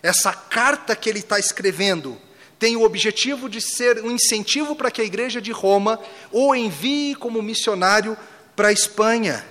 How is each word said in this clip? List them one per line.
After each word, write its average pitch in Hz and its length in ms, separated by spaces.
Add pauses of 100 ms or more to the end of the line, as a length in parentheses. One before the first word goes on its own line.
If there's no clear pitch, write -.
Essa 180 300
carta 247 640
que - 120
ele 208 140
tá 202 160
escrevendo 185 800 (380)
tem 233 160
o 226 100
objetivo 240 640
de 220 120
ser 240 420
um 226 80
incentivo 247 640
para 254 160
que - 100
a 220 40
igreja 226 360
de 214 120
Roma 202 480 (320)
o 269 220
envie 254 600
como 226 280
missionário 208 760 (380)
pra 208 180
Espanha. 214 800